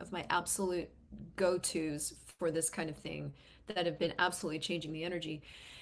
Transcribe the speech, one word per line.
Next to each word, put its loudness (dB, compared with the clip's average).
of -10
my -4
absolute 2
go-tos 2
for 2
this 2
kind -2
of -8
thing -6
that 0
have 2
been 2
absolutely 2
changing -2
the -4
energy. -4